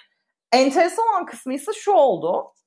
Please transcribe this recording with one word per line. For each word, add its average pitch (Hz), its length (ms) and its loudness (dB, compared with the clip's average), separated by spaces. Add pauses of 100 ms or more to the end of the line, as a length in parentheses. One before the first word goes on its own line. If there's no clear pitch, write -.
(520)
Enteresan 330 560 2
olan 392 180 0
kısmı - 280 -12
ise 277 200 -8
şu - 180 -4
oldu. 220 640 0 (140)